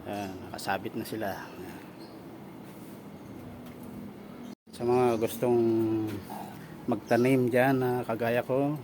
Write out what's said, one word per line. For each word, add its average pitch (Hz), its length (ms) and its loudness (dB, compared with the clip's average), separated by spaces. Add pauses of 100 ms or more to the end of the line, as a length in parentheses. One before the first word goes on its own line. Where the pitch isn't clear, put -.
Ayan, 101 400 -6
nakasabit 98 480 -2
na 113 160 -6
sila. 101 320 -4
Ayan. 82 400 -12 (3000)
Sa 120 80 -6
mga 123 400 6
gustong 120 360 4 (1200)
magtanim 123 640 4
dyan 127 320 6
na 123 240 2
kagaya 117 400 2
ko 139 400 2